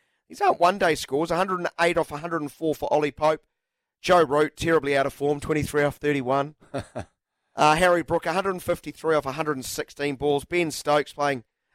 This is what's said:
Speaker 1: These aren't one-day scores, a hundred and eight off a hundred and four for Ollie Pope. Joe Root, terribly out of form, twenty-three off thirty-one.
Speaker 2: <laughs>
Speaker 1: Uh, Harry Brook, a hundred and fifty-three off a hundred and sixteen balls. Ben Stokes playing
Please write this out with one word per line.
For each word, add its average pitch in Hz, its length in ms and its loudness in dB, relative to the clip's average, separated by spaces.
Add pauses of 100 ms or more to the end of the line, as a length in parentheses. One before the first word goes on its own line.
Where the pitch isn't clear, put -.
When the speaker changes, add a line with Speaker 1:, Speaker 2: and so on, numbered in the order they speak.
(300)
Speaker 1:
These 254 100 -14
aren't 403 200 2
one-day 180 360 4
scores, 156 360 -4
a 165 40 0
hundred 185 240 -2
and 175 80 -4 (140)
eight 170 160 2
off 160 140 0
a 147 60 -8
hundred 165 240 -6
and 143 100 -6
four 156 240 -2
for - 180 -8
Ollie 151 180 2
Pope. 156 300 0 (600)
Joe 180 220 6
Root, 147 320 2
terribly 143 400 0
out 135 100 2
of 139 80 -4
form, 143 260 -2
twenty-three 147 440 -2
off 143 120 -2
thirty-one. 139 600 -2 (180)
Speaker 2:
<laughs> 113 320 -10 (480)
Speaker 1:
Uh, 151 220 4
Harry 175 260 4
Brook, 160 240 -2
a 170 60 -2
hundred 190 200 -2
and 185 120 0
fifty-three 160 500 -4
off 147 120 0
a 135 80 -4
hundred 151 240 -4
and 127 80 -10
sixteen 143 500 -6
balls. 143 300 0
Ben 170 260 -2
Stokes 147 400 0
playing 143 320 -2 (320)